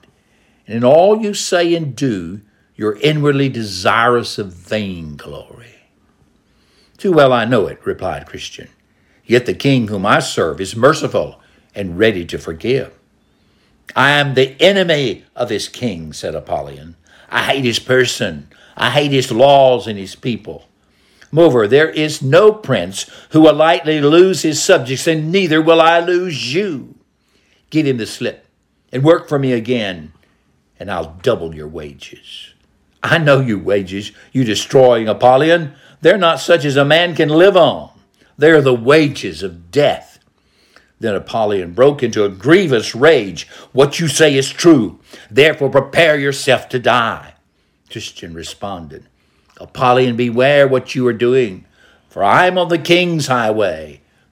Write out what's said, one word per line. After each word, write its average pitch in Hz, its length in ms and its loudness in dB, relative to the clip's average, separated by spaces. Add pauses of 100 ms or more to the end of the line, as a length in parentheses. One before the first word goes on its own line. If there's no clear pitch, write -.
(680)
And 107 100 -8
in 117 60 -4
all 180 380 4
you 208 140 -6
say 170 400 -2
and 151 200 -6
do, 104 460 -6 (340)
you're 107 220 -6
inwardly 147 500 0
desirous 113 920 -2
of 98 120 -10
vainglory." 85 1300 -12 (1120)
"Too 202 140 -2
well 143 200 6
I 120 140 0
know 110 220 0
it," 71 180 -12
replied 85 400 -8
Christian. - 440 -18 (580)
"Yet 123 180 2
the - 80 -4
king 123 360 0
whom 101 180 -4
I 127 100 2
serve 90 420 -4
is 95 160 -8
merciful 113 640 0 (360)
and 90 240 -8
ready 101 260 0
to 82 140 -12
forgive." 110 500 -6 (1040)
"I 131 180 2
am 143 200 0
the 135 260 0
enemy 170 680 0 (100)
of 117 140 -6
this 101 180 -6
king," 82 460 -10
said 87 200 -10
Apollyon. 76 600 -10 (340)
"I 113 140 -2
hate 135 200 -4
his 117 140 -2
person. 117 720 -2 (280)
I 113 140 -2
hate 143 220 0
his 131 200 -2
laws 131 540 4
and 107 140 -10
his 95 160 -14
people. - 520 -12 (640)
Moreover, 139 360 4
there 147 220 4
is 151 340 -6
no 170 280 4
prince 101 540 -4 (240)
who 156 120 4
will 156 120 8
lightly 156 480 0
lose 170 400 4
his 156 220 -4
subjects, 135 420 0
and 160 260 -2
neither 170 300 0
will 165 180 4
I 165 200 4
lose 170 560 -4
you. 170 400 -6 (720)
Give 151 160 -2
him 135 120 -2
the 107 100 -8
slip - 400 -10 (440)
and 131 120 -4
work 170 260 2
for 151 80 -2
me 135 140 -2
again, 107 640 -6 (640)
and 90 120 -12
I'll 85 320 -8
double 85 320 -4
your 76 120 -16
wages." - 840 -18 (500)
"I 156 140 0
know 143 220 4
your 117 180 -2
wages, 95 540 -4 (200)
you 131 120 0
destroying 117 680 2
Apollyon. 139 640 2 (280)
They're 180 160 4
not 165 220 0
such 165 240 2
as 139 140 -2
a 143 80 4
man 165 300 0
can 156 140 0
live 185 280 4
on. 110 320 0 (480)
They're 156 240 4
the 131 120 2
wages 117 680 0
of 87 280 -14
death." 127 480 -2 (800)
Then 170 160 -4
Apollyon 104 560 -4
broke 131 320 2
into 110 200 -2
a 101 60 -2
grievous 123 680 0
rage. 117 520 0 (260)
"What 143 260 2
you 165 80 -2
say 151 280 2
is 135 140 -2
true. 123 500 2 (300)
Therefore 139 400 2
prepare 151 480 2
yourself 139 520 -2
to 131 100 -4
die." 113 540 -2 (560)
Christian 98 440 -16
responded, 82 720 -14 (580)
"Apollyon, 123 560 0
beware 127 500 2
what 127 280 -2
you 127 120 0
are 120 60 0
doing, 120 500 -2 (460)
for 87 120 -8
I 123 260 2
am 185 100 -2
on 175 100 -2
the 170 100 0
king's 170 500 0
highway, 104 720 -4 (300)